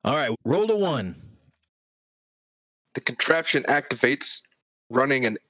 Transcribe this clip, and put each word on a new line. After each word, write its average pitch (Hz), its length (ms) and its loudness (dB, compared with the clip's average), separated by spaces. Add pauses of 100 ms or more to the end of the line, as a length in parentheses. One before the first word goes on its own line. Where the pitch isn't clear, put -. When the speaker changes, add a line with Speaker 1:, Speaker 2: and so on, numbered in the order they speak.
Speaker 1:
All 113 120 0
right, 139 160 0 (120)
roll 190 260 2
a 214 80 2
one. 131 380 -2 (1800)
Speaker 2:
The - 80 -4
contraption 147 640 0
activates, 135 800 0 (480)
running 127 360 2
an 110 120 -2 (120)